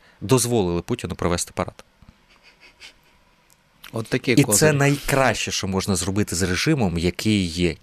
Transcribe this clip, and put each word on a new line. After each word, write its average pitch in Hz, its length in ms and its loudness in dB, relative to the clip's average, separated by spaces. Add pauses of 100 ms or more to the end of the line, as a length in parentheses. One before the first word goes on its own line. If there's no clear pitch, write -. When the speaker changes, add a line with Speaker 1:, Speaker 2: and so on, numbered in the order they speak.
(220)
Speaker 1:
дозволили 107 600 2
Путіну 90 340 -6
провести 87 400 -2
парад. - 280 -8 (2000)
Speaker 2:
От 113 140 -6
такий 127 280 0
Speaker 1:
І 143 80 6
Speaker 2:
козир. 110 160 2
Speaker 1:
це 156 140 4
найкраще, 139 800 0
що - 160 -4
можна 95 280 0
зробити 95 400 -2
з 85 60 -2
режимом, 92 560 0
який 92 480 0
є, 85 380 0